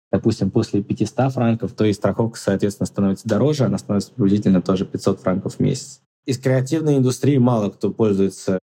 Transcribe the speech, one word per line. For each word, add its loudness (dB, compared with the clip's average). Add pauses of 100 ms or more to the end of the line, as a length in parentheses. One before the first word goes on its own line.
(100)
допустим, 0
после 0
пятисот -2
франков, -2
то 0
и 2
страховка, -2
соответственно, -2
становится -2
дороже, 2
она -2
становится -4
приблизительно 2
тоже 0
пятьсот -4
франков -4
в -4
месяц. -4 (260)
Из -2
креативной 0
индустрии 2
мало 2
кто -4
пользуется 0